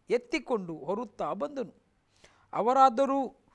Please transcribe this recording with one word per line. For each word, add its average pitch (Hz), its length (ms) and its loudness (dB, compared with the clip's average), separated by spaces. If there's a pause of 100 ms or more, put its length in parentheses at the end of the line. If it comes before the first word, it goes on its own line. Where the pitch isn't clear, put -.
(100)
ಎತ್ತಿಕೊಂಡು 220 640 -4
ಹೊರುತ್ತಾ 180 560 -6
ಬಂದನು. 269 420 -6 (800)
ಅವರಾದರೂ 262 1040 2